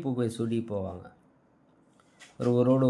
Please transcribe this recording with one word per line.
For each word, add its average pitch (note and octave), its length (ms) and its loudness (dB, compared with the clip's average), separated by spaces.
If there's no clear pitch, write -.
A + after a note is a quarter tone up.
பூவை B2 320 -2
சூடி A#2 240 -2
போவாங்க. F2+ 340 -8
ஒருவரோடு B2 500 4